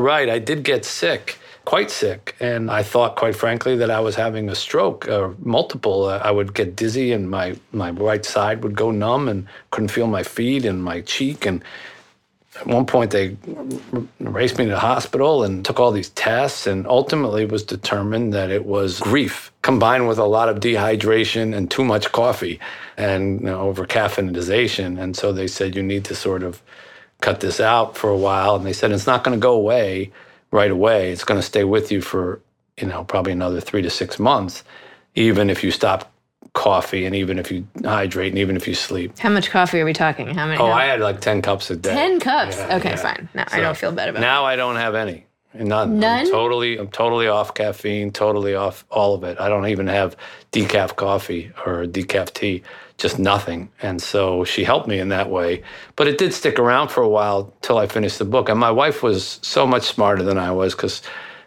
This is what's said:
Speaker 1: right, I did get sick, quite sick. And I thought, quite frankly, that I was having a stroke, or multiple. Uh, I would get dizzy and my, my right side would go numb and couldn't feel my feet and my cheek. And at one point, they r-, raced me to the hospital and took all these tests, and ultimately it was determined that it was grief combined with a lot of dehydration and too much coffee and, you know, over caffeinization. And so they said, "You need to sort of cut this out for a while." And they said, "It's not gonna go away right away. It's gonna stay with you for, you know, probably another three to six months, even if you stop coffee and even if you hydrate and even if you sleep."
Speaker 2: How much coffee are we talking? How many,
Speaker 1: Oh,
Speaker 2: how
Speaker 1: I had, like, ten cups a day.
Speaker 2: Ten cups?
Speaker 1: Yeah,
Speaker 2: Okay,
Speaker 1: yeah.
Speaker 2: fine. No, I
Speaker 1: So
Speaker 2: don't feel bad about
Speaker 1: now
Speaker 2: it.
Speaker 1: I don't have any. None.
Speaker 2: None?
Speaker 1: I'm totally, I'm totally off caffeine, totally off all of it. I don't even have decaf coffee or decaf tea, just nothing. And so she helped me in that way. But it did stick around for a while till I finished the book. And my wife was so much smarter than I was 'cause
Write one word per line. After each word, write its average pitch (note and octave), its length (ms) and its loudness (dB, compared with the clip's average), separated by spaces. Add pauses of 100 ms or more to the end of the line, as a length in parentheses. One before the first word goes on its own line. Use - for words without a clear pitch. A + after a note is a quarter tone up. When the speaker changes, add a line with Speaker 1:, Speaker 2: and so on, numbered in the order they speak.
(140)
Speaker 1:
right, C#3 160 2
I A#2 80 2
did C#3+ 240 -4
get C3 240 0
sick, - 520 -4 (280)
quite - 240 0
sick. - 500 -4
And A#2 300 -2
I G#2+ 120 0
thought, A#2 340 2
quite A2+ 200 0
frankly, A#2+ 400 0
that A#2 140 0
I A2 100 0
was A2 140 0
having A2 340 -2
a G2 60 -4
stroke, - 540 -2
or F#2+ 340 0
multiple. A2+ 640 0
Uh, G2 180 -2
I G#2+ 60 2
would G2+ 240 0
get F#2+ 220 -2
dizzy A#2+ 360 0
and G2 180 -2
my, F2+ 260 -4 (160)
my F#2 180 -4
right G#2 340 0
side G#2+ 400 0
would G#2 120 -4
go A2 140 2
numb A#2 380 0
and G2 180 -4 (240)
couldn't A2 200 -2
feel A#2+ 160 0
my G2 160 0
feet B2 420 -2
and F#2 180 -2
my F2 200 -6
cheek. C#3 440 -4
And F2+ 160 -2 (960)
at - 80 -10
one B2 180 4
point, B2 280 2
they G2 240 0 (580)
r-, A#2+ 80 -2 (180)
raced A2 380 -2
me B2+ 80 2
to G2+ 60 0
the F#2+ 60 -2
hospital B2+ 680 2
and F#2+ 200 -4
took - 160 -2
all A#2+ 120 6
these G2+ 180 -4
tests, A#2+ 560 0
and F#2+ 200 -2
ultimately B2+ 580 2
it G#2 80 -2
was G2+ 100 -2
determined G#2+ 720 -2
that F#2+ 160 -2
it G2+ 160 -2
was G2 340 -2
grief A2+ 500 -2 (120)
combined A#2+ 460 4
with A2+ 100 2
a A2 80 4
lot A2 240 4
of G#2 80 -2
dehydration A2 1000 2
and F2+ 140 -2
too C3+ 140 0
much G#2+ 280 0
coffee A#2 460 0 (400)
and, G2 420 0
you - 60 -6
know, F#2 140 -4
over F#2+ 260 -2
caffeinization. F#2+ 1120 -2
And F#2 160 -6
so G2+ 160 0
they F#2+ 140 -2
said, F#2 300 -4
"You G2 60 -2
need G2 240 -2
to F2+ 80 -6
sort F#2 280 -2
of F2 180 -8 (600)
cut G2+ 200 0
this F#2+ 200 -2
out A2+ 360 4
for G#2+ 140 0
a G2 60 4
while." G2 400 4
And F#2+ 100 -2
they F#2+ 60 -2
said, - 200 0
"It's G2+ 140 0
not B2 180 4
gonna B2+ 140 2
go B2 160 4
away G2+ 560 2 (400)
right G#2 200 4
away. F#2+ 420 4
It's F2 120 -8
gonna G2+ 180 2
stay G2+ 220 2
with G#2+ 280 2
you F#2+ 100 0
for, F#2 380 -4 (380)
you G#2+ 100 -6
know, F2+ 160 -8
probably F#2 280 -2
another F2+ 280 -2
three G2 220 -2
to F2 80 -2
six - 280 -6
months, G#2 460 0 (500)
even G#2 360 4
if F2 120 -2
you C#3 80 2
stop - 400 0 (420)
coffee F#2+ 540 2
and F#2+ 80 -2
even F#2+ 240 -2
if F2+ 140 -6
you F#2 120 -6 (200)
hydrate F#2+ 480 -2
and G2 60 -2
even F#2+ 180 0
if - 100 -4
you F2 80 -4
sleep." F2+ 440 -6
Speaker 2:
How A3+ 120 0
much G3+ 200 2
coffee F3 300 2
are D#3+ 40 2
we D#3+ 80 0
talking? C#3+ 420 -2
How D3+ 120 -2
many, D#3 140 -2
Speaker 1:
Oh, A#2 60 6
Speaker 2:
how A2+ 60 4
Speaker 1:
I B2+ 140 4
had, B2+ 140 0
like, G2 200 0
ten G#2+ 220 0
cups G2 280 -2
a F2 60 -2
day. F#2 180 -2
Speaker 2:
Ten F4 260 2
cups? C4+ 360 0
Speaker 1:
Yeah, F#3 200 -2
Speaker 2:
Okay, F3+ 140 -2
Speaker 1:
yeah. - 60 -4
Speaker 2:
fine. - 380 -4
No, - 120 -4
I - 100 -4
Speaker 1:
So E3+ 60 2
Speaker 2:
don't D#3+ 140 -2
feel - 160 -4
bad F2+ 160 -4
about A2 120 -4
Speaker 1:
now C3+ 260 2
Speaker 2:
it. C3 60 2
Speaker 1:
I B2+ 40 0
don't B2 200 0
have A2+ 180 0
any. G2+ 320 -4 (260)
None. G#3+ 460 0
Speaker 2:
None? A#3 280 2
Speaker 1:
I'm F#4 40 2
totally, A#2 480 0
I'm G2+ 100 -8
totally A#2 380 2
off G#2 280 2
caffeine, G#2 580 -4
totally G#2 420 0
off F#2+ 340 -4
all G2+ 260 2
of F2+ 100 -6
it. F2+ 160 -8
I G2+ 80 0
don't G2+ 180 2
even G2 220 -2
have F#2+ 280 0 (360)
decaf G2+ 420 2
coffee F#2+ 560 -2 (160)
or F2 200 -2
decaf F#2 460 -2
tea, F#2 300 -4 (360)
just - 200 -2
nothing. F#2+ 500 0 (140)
And F#2 180 -4
so F#2 440 0
she - 180 -2
helped A#2+ 240 2
me G2+ 140 -2
in F#2 80 -2
that G2 200 0
way. F2+ 340 -2 (340)
But D3 100 4
it D3 120 0
did F3+ 160 2
stick - 260 0
around B2+ 280 4
for B2+ 140 2
a A2+ 60 4
while G#2 440 2 (100)
till A#2 160 2
I G2+ 100 2
finished G#2 320 -2
the G#2 40 0
book. A#2 240 2
And A#2+ 120 2
my A#2 100 6
wife C#3 320 2
was G2+ 400 0
so C#3 240 2
much B2 160 4
smarter G2+ 400 2
than G2 160 2
I F2+ 140 0
was F#2 240 2
'cause - 260 -4 (440)